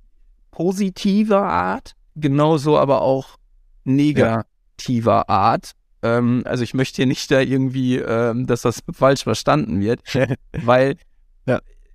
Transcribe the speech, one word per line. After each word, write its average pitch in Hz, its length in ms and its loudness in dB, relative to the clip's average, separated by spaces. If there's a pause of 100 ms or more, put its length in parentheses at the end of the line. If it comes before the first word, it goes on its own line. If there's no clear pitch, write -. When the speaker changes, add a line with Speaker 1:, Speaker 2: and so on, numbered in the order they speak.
(500)
Speaker 1:
Positiver 196 920 0
Art, 185 500 -4 (240)
genauso 147 640 2
aber 135 240 2
auch 135 340 -2 (480)
Speaker 2:
Ja. 131 80 -2
Speaker 1:
negativer 120 1400 0
Art. 101 440 0 (300)
Ähm, 120 440 0
also 123 180 -4
ich - 100 -6
möchte 135 220 -2
hier 131 100 0
nicht - 240 -2
da 135 100 4
irgendwie, 131 560 0
ähm, 120 500 -2
dass 123 160 -2
das 117 280 -2
falsch 135 340 2
verstanden 123 560 -2
wird, 110 240 -2
Speaker 2:
<laughs> 131 340 -2 (140)
Speaker 1:
weil 127 440 2 (500)
Speaker 2:
Ja. 127 140 0 (340)